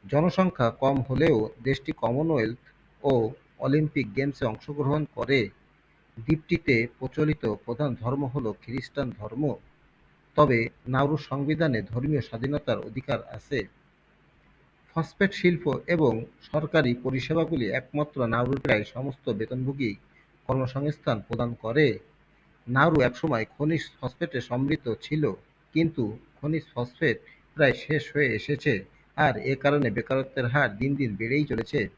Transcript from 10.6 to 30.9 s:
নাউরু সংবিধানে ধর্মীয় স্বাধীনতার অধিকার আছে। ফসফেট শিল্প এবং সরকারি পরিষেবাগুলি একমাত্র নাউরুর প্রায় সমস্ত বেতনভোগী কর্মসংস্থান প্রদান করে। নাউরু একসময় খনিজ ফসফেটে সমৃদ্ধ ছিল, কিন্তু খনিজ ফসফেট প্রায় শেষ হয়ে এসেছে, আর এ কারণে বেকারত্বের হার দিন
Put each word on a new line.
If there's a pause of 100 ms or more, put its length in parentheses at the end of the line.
নাউরু
সংবিধানে
ধর্মীয়
স্বাধীনতার
অধিকার (100)
আছে। (1400)
ফসফেট
শিল্প (220)
এবং (280)
সরকারি
পরিষেবাগুলি
একমাত্র (100)
নাউরুর
প্রায়
সমস্ত
বেতনভোগী (580)
কর্মসংস্থান
প্রদান (120)
করে। (800)
নাউরু
একসময়
খনিজ (140)
ফসফেটে
সমৃদ্ধ (140)
ছিল, (500)
কিন্তু (320)
খনিজ
ফসফেট (360)
প্রায়
শেষ
হয়ে
এসেছে, (440)
আর (180)
এ
কারণে
বেকারত্বের
হার
দিন